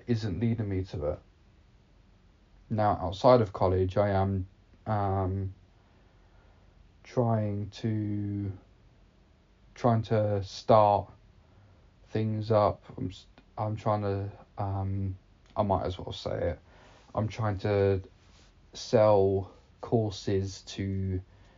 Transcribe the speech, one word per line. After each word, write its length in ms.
isn't 320
leading 300
me 160
to 220
it. 120
Now, 320
outside 380
of 120
college, 440
I 140
am, 360
um, 680
trying 640
to, 800
trying 280
to 400
start 640
things 400
up. 320
I'm 100
s-, 180
I'm 200
trying 260
to, 260
um, 580
I 60
might 220
as 140
well 140
say 380
it. 80
I'm 140
trying 300
to 440
sell 760
courses 800
to 580